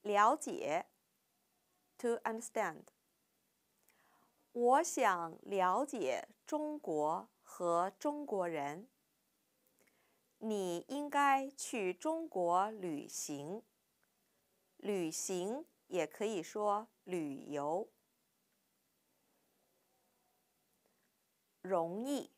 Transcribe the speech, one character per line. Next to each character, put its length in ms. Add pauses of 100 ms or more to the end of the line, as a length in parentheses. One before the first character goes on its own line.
了 360
解， 500 (1120)
to 200
understand. 640 (1700)
我 300
想 600
了 420
解 440 (180)
中 320
国 500 (140)
和 560
中 260
国 240
人。 400 (1500)
你 480
应 240
该 400
去 420
中 360
国 420
旅 380
行。 560 (1120)
旅 340
行 560 (220)
也 180
可 180
以 160
说 460 (160)
旅 440
游。 440 (3750)
容 460
易。 320